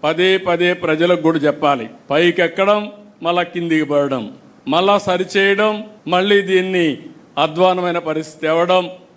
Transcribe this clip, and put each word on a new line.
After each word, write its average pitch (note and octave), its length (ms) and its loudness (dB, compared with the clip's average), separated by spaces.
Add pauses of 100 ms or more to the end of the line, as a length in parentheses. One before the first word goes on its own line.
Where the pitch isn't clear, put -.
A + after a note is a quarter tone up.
పదే D#3+ 240 2 (200)
పదే F3 220 2 (120)
ప్రజలకు E3 440 0
కూడా E3 200 2
చెప్పాలి. C#3+ 400 0 (240)
పైకెక్కడం, F3 680 2 (460)
మళ్ళా F3 260 0
కిందికి E3 400 -2
పడడం, C#3 320 0 (500)
మళ్ళా F#3+ 220 2 (100)
సరిచేయడం, G3 680 0 (420)
మళ్ళీ G3 240 4 (120)
దీన్ని F#3 380 0 (580)
అధ్వానమైన F3 640 0
పరిస్థితి D#3 380 -8
తేవడం F3 380 2 (340)